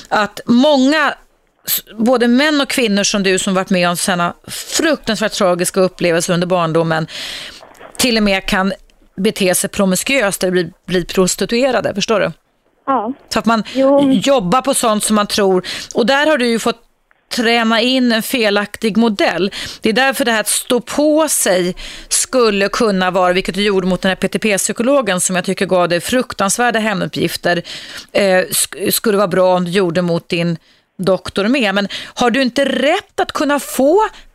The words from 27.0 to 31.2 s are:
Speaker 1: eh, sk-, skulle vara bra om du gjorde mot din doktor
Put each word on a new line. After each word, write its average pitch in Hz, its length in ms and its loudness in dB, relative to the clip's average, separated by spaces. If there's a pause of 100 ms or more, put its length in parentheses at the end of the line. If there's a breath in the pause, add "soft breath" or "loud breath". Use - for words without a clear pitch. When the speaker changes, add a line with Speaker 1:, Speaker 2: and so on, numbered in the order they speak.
Speaker 1:
eh, 208 100 0 (280)
sk-, - 400 -4
skulle 202 260 0
vara 202 120 2
bra 185 280 4
om 180 80 0
du 175 60 -6
gjorde 180 320 0
mot 170 260 -2
din 170 300 -2 (400 soft breath)
doktor 190 500 -2